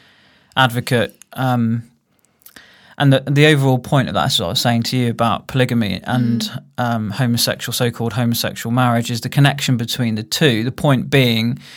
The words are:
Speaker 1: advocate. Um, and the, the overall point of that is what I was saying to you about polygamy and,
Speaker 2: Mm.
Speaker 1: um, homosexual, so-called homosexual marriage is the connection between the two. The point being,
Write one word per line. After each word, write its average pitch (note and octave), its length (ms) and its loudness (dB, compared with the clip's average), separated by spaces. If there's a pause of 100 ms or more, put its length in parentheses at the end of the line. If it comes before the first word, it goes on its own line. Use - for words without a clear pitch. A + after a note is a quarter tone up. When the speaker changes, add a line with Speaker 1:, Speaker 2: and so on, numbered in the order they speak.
(560)
Speaker 1:
advocate. A#2+ 600 0 (160)
Um, A#2+ 580 -2 (1080)
and C#3 140 4
the, C3+ 160 2
the D3 180 4
overall C3+ 320 4
point B2+ 300 0
of E2 60 -6
that D#2+ 180 2
is - 60 0
what G2 80 -2
I E2+ 40 -4
was C3 100 -2
saying A#2 240 2
to - 120 -4
you B2 140 0
about A2+ 380 -2
polygamy A#2 560 0
and, A#2+ 380 0
Speaker 2:
Mm. - 200 -10 (160)
Speaker 1:
um, A#2 320 -2
homosexual, A#2 600 -2
so-called A#2 400 -2
homosexual A#2 600 -2
marriage A#2+ 380 2
is A#2 120 -4
the B2 60 -6
connection C#3 480 2
between A#2 380 -4
the G#2+ 80 -4
two. A2+ 400 0
The C3 100 -4
point - 380 0
being, A#2+ 480 0 (180)